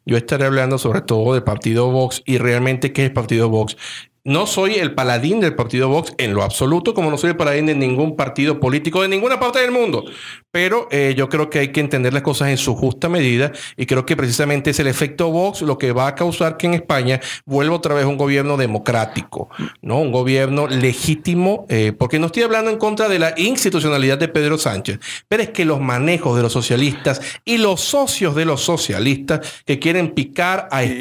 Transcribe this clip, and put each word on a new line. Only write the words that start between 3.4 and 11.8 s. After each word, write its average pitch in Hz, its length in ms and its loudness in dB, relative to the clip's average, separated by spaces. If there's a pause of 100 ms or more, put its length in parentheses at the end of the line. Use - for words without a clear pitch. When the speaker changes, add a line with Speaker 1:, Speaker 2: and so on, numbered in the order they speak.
Speaker 1:
Vox. 113 280 0 (460)
No 151 220 0
soy 196 300 0
el 165 180 0
paladín 127 460 0
del 170 160 2
partido 127 340 0
Vox 151 300 0
en 107 160 0
lo 101 80 2
absoluto, 151 500 0
como 180 160 0
no 147 80 -2
soy 170 140 0
el 170 60 -2
paladín 151 280 2
de 156 80 2
ningún 139 420 0
partido 143 440 -2
político 151 420 0
de 190 60 0
ninguna 220 320 0
parte 247 180 0
del 247 140 2
mundo. 220 340 0 (460)
Pero, 190 400 0
eh, 139 240 2
yo 135 140 0
creo 151 200 0
que 151 100 0
hay 139 100 0
que 139 100 -2
entender 131 340 0